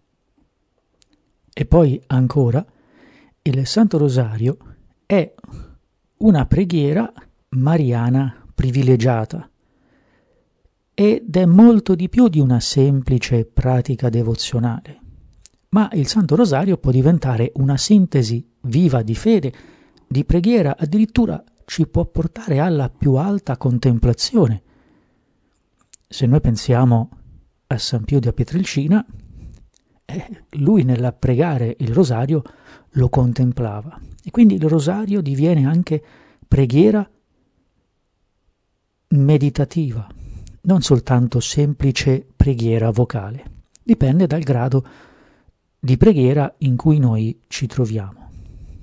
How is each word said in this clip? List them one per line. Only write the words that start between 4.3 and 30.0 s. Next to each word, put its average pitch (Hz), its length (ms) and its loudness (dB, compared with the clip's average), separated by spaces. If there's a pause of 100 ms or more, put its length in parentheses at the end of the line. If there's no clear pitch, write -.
è 196 260 0 (840)
una 175 280 4
preghiera 170 640 -2 (380)
mariana 131 1040 -2
privilegiata 127 960 0 (1400)
ed 208 420 0
è 185 100 2
molto 196 500 6
di 180 140 -4
più 247 180 4
di 156 120 0
una 123 200 2
semplice 131 880 0
pratica 127 640 -2
devozionale. 117 920 -4 (680)
Ma 208 240 2
il 147 120 -2
Santo 170 300 0
Rosario 185 420 2
può 135 140 -2
diventare 127 640 0
una 135 200 0
sintesi 135 720 0 (140)
viva 131 400 0
di 110 140 -4
fede, 190 360 0 (560)
di 139 180 -2
preghiera, 175 520 2
addirittura 208 640 -2 (220)
ci - 220 -2
può 170 180 -2
portare 160 540 -4
alla 151 300 0
più 135 260 0
alta 175 420 -2
contemplazione. 123 1080 0 (1500)
Se - 140 -6
noi 139 160 2
pensiamo 120 680 0 (580)
a 120 100 -6
San 113 260 -6
Pio 139 160 -2
da 113 140 -2
Pietrelcina, 160 720 -2 (1000)